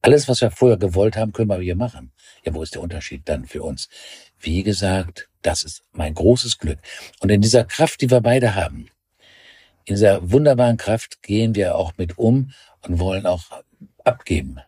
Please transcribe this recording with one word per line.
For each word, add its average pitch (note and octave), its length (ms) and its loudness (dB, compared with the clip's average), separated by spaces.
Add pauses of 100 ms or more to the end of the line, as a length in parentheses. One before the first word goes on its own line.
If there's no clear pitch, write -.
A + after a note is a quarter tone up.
Alles, D3 260 6
was B2 140 0
wir A#2 100 0
vorher A#2+ 260 4
gewollt G2 380 0
haben, A2 160 -4
können A2 180 -2
wir G2 100 -2
hier F2+ 180 -4
machen. G2+ 340 -8 (320)
Ja, D#2 100 -6
wo D#2+ 80 -8
ist - 140 -12
der - 60 -12
Unterschied E2+ 440 -12
dann C#2 200 -6
für - 180 -12
uns? - 240 -10 (500)
Wie E2+ 260 -4
gesagt, F#2+ 680 -4 (120)
das D#2 220 -2
ist - 200 -16 (100)
mein D#2 200 -8
großes A#2 440 2
Glück. D2+ 200 -6 (440)
Und G2 100 0
in G2+ 100 4
dieser A2 220 4
Kraft, - 380 -2
die B2+ 100 0
wir G#2 80 6
beide A#2 340 2
haben, E2 360 -8 (960)
in G2+ 100 -2
dieser G2 340 4
wunderbaren B2 480 4
Kraft - 460 -6
gehen A2 320 0
wir F#2+ 200 0
auch F2 220 -2
mit E2+ 200 -6
um C3 340 2 (300)
und F2 180 -4
wollen F#2+ 260 -2
auch F2+ 180 -2 (600)
abgeben. C2+ 640 -4